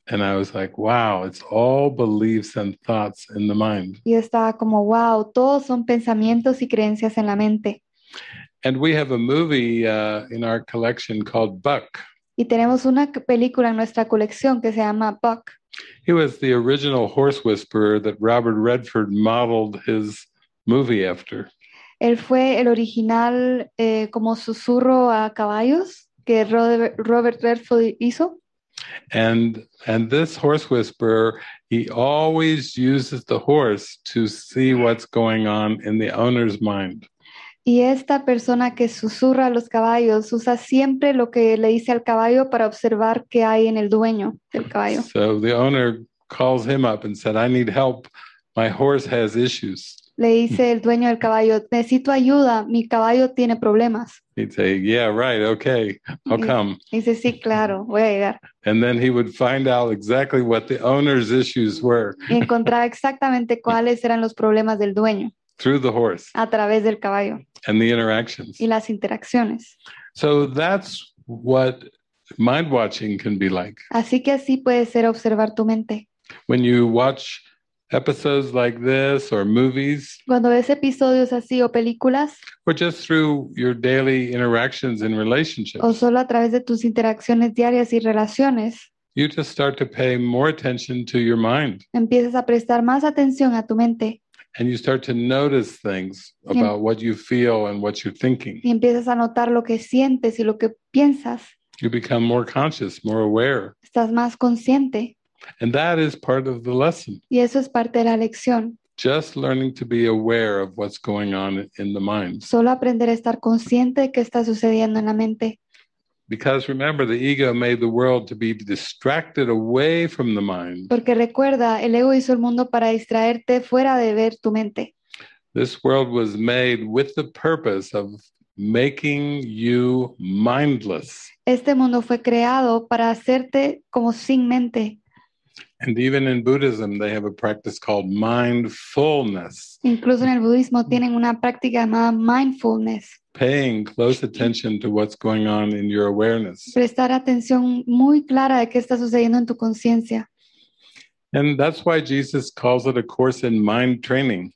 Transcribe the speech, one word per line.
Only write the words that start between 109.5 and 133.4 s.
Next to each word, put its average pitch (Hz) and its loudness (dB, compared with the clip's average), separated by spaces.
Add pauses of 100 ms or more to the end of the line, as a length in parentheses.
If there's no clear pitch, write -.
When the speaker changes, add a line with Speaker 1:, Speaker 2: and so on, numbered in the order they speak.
Speaker 1:
to 131 -10
be 117 0
aware 110 0
of 95 -8
what's 101 -8
going 104 -4
on 95 -4 (120)
in 101 -6
the 98 -6
mind. 98 -4
Speaker 2:
Solo 233 2
aprender 240 0
a 233 2
estar 233 -4
consciente 247 2
de 269 -2
qué 254 0
está 233 -2
sucediendo 220 0
en 214 -2
la 214 0
mente. 220 -2 (720)
Speaker 1:
Because 135 -2
remember, 139 -2
the 117 0
ego 135 0
made 120 0
the 117 2
world 123 2
to 117 -10
be 113 -2
distracted 123 -4
away 131 0
from 120 -2
the 101 -2
mind. 90 -6
Speaker 2:
Porque 240 0
recuerda, 233 0
el 233 0
ego 254 4
hizo 262 2
el 247 2
mundo 240 -2
para 233 0
distraerte 226 -2
fuera 254 2
de 226 0
ver 220 0
tu 220 -2
mente. 214 -6 (580)
Speaker 1:
This 127 -4
world 135 2
was 110 -2
made 120 0
with 123 -2
the 151 -4
purpose 117 -4
of 101 -6 (460)
making 139 -2
you 123 -2
mindless. 107 -2 (160)
Speaker 2:
Este 254 2
mundo 247 2
fue 240 -4
creado 240 0
para 233 0
hacerte 262 -2